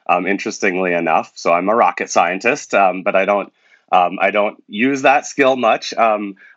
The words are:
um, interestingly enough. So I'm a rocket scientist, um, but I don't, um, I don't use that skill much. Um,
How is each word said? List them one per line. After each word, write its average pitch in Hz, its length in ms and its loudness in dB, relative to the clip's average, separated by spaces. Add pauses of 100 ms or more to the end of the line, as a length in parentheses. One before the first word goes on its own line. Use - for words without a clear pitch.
um, 87 220 0
interestingly 92 680 -2
enough. 85 420 -2
So 87 180 -2
I'm 90 160 0
a 110 60 2
rocket 98 340 0
scientist, 101 680 -2
um, 92 260 2
but 95 140 -2
I 95 80 2
don't, 98 300 -2 (380)
um, 90 300 2
I 98 80 2
don't 104 380 -2
use 131 360 -2
that 139 220 2
skill 135 300 2
much. 123 400 0
Um, 107 400 0 (220)